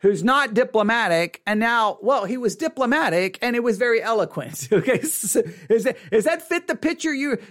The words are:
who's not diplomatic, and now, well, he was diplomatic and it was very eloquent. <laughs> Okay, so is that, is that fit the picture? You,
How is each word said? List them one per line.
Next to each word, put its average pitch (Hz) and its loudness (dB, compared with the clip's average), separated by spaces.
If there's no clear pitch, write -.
who's 196 2
not 254 2
diplomatic, 208 2
and 214 -2
now, 226 2
well, 277 2
he 240 -4
was 240 -2
diplomatic 247 0
and 240 -2
it 240 0
was 233 0
very 233 2
eloquent. 180 -4
<laughs> - -8
Okay, 233 2
so - -2
is 220 2
that, 240 -2
is 214 4
that 330 -2
fit 349 -4
the 320 -2
picture? 320 -2
You, 277 -2